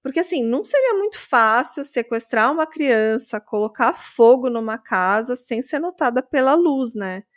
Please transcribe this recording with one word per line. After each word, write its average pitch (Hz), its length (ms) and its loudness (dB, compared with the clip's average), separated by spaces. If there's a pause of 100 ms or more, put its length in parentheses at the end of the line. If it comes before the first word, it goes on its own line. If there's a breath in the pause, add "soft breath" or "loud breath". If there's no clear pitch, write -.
Porque, 302 180 -4
assim, 349 240 -2
não 294 200 -2
seria 523 320 0
muito 415 240 -4
fácil 233 640 0
sequestrar 233 680 -2
uma 311 140 0
criança, 220 760 0
colocar 220 520 -2
fogo 247 560 4
numa 226 280 -4
casa 214 580 0
sem 240 260 -6
ser 285 180 -6
notada 269 440 -2
pela 269 320 2
Luz, 269 400 0
né? 190 280 -8 (140)